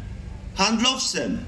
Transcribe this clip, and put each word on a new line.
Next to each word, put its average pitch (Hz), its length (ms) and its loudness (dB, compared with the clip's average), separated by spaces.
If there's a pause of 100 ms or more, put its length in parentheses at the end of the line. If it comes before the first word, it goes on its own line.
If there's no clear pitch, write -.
(540)
handlowcem. 208 920 2